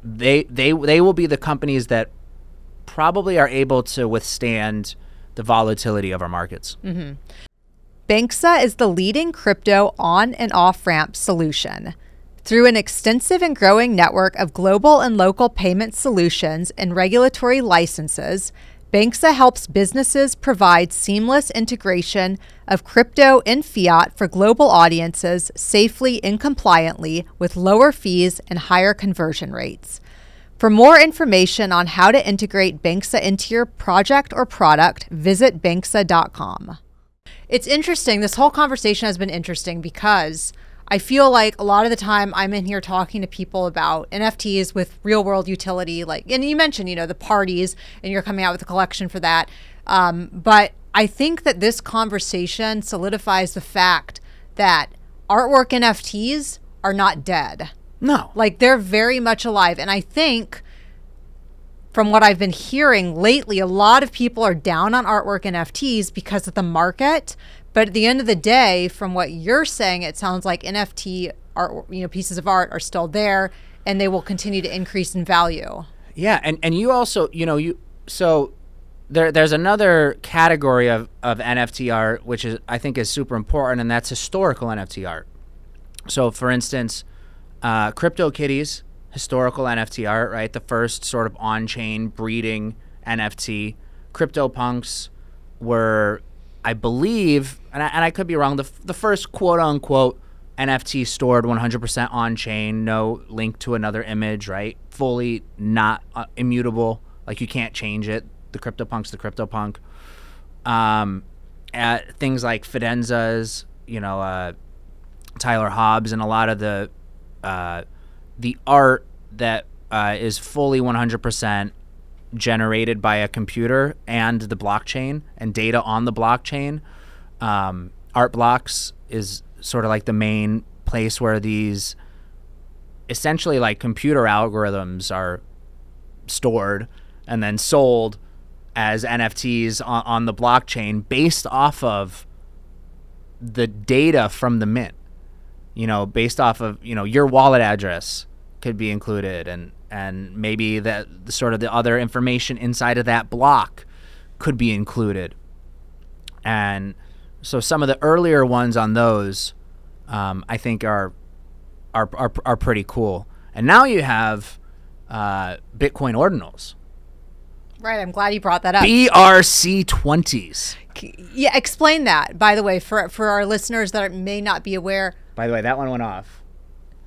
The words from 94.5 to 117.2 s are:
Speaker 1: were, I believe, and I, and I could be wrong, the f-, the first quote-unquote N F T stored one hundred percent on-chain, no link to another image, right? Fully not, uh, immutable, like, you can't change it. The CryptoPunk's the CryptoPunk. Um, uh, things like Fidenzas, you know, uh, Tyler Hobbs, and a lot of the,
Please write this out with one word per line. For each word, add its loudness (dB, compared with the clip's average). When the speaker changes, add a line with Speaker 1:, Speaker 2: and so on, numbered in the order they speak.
Speaker 1:
were, 0
I -2
believe, -2
and -8
I, -4
and -2
I 0
could -8
be -4
wrong, 0
the -6
f-, -18
the -10
first -4
quote-unquote 0
N -2
F 0
T -6
stored 0
one -2
hundred -4
percent -6
on-chain, -4
no -2
link -8
to -6
another -4
image, -6
right? -10
Fully -4
not, 0
uh, -12
immutable, -2
like, -10
you -6
can't -8
change -8
it. -6
The -12
CryptoPunk's -10
the -16
CryptoPunk. -8
Um, 0
uh, -2
things -4
like -4
Fidenzas, -4
you -10
know, -6
uh, -8
Tyler -2
Hobbs, 0
and -4
a -4
lot 0
of -2
the, -6